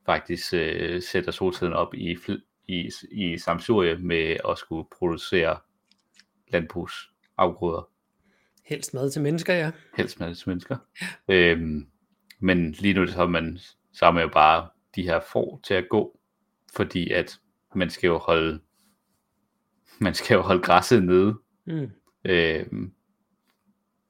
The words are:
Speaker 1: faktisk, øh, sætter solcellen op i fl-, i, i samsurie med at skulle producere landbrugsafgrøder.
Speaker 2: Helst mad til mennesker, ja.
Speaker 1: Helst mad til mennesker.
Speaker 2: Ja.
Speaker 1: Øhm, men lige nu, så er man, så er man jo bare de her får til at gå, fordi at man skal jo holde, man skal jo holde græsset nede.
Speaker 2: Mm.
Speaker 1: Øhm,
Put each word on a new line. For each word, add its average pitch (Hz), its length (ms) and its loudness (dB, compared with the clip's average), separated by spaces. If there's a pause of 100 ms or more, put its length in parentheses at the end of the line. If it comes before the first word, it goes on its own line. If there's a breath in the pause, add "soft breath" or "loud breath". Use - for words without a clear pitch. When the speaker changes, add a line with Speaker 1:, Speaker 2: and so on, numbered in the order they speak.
Speaker 1:
faktisk, - 480 -2
øh, 85 480 -2
sætter - 300 -4
solcellen 90 420 -2
op - 200 -2
i - 220 -6
fl-, - 260 -8 (260)
i, 87 240 -6 (200)
i 85 260 -4
samsurie 85 600 0
med 82 400 -2 (120)
at 85 80 -2
skulle 80 400 -10
producere 82 600 -2 (920)
landbrugsafgrøder. 87 1400 -4 (760)
Speaker 2:
Helst - 280 -10
mad 135 180 -2
til 156 100 -4
mennesker, 165 320 0
ja. 160 180 -2 (260)
Speaker 1:
Helst - 220 -4
mad 85 160 -8
til - 140 -8
mennesker. 92 280 -6 (500 loud breath)
Speaker 2:
Ja. 98 60 4
Speaker 1:
Øhm, 82 540 4 (520)
men 90 320 2
lige 98 220 0
nu, 90 140 2
så 87 140 -4
er 87 60 2
man, 85 320 -2 (340)
så - 120 0
er 85 60 8
man 85 120 2
jo 80 60 0
bare 78 400 6 (260)
de 92 80 -4
her 82 160 0 (120)
får 120 320 -4
til - 100 -2
at 92 160 0
gå, 104 300 0 (540)
fordi 90 380 -2
at - 280 -2 (360)
man 90 140 0
skal - 180 -2
jo 85 100 4
holde, 80 420 0 (1400)
man 92 140 -2
skal - 220 2
jo 92 60 6
holde 92 200 2
græsset 92 420 4
nede. 92 360 4 (260)
Speaker 2:
Mm. 151 260 -8 (340)
Speaker 1:
Øhm, 82 680 0 (1160)